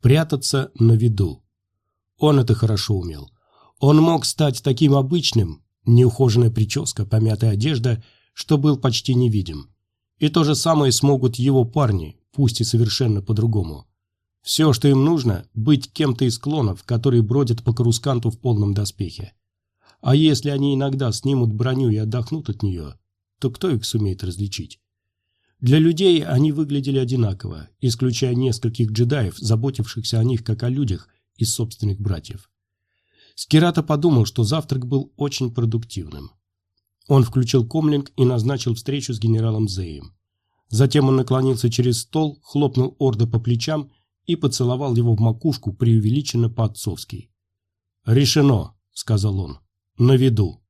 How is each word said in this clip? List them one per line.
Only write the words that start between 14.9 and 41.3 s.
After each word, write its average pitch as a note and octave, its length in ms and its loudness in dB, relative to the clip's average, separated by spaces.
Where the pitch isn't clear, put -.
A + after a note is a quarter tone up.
нужно, B2 500 0
быть C#3 380 0
кем-то C3+ 340 -2
из A#2 120 -2
клонов, C#3 460 -4
которые A#2+ 380 2
бродят A#2 420 0
по A2+ 100 0
Карусканту A#2 560 0
в - 100 -10
полном G#2 340 0
доспехе. G2 600 -6
А C3 140 2
если D3 340 2
они C#3 260 -2
иногда C3+ 360 -2
снимут B2+ 420 0
броню B2 360 -2
и G#2+ 80 0
отдохнут A#2+ 520 -6
от - 140 -6
неё, E2+ 300 -6
то C3 120 -2
кто - 180 -4
их A2+ 160 -2
сумеет G2 380 -4
различить? F#2+ 560 -10
Для C3 180 4
людей E3 460 4
они C#3+ 300 0
выглядели C#3 440 -2
одинаково, G2+ 720 -4
исключая B2 520 -2
нескольких A#2 580 -2
джедаев, A#2+ 460 0
заботившихся A2+ 840 -2
о A2 40 2
них A#2 200 0
как A2 200 -4
о A#2+ 60 -2
людях B2+ 400 -4
из - 180 -4
собственных A2+ 460 -4
братьев. F#2+ 500 -8
Скирата D#3+ 480 2
подумал, D3 420 2
что A2+ 180 -4
завтрак C3+ 420 -4
был C3+ 320 -4
очень C3 360 -6
продуктивным. G2 800 -6
Он C3+ 160 6
включил A#2 440 0
комлинг D3+ 480 -2
и C3 80 2
назначил B2 520 0
встречу C#3 380 -8
с A2 60 -8
генералом A2 480 0
Зеем. F#2 480 -10
Затем C3+ 400 2
он C3+ 80 4
наклонился C3 520 0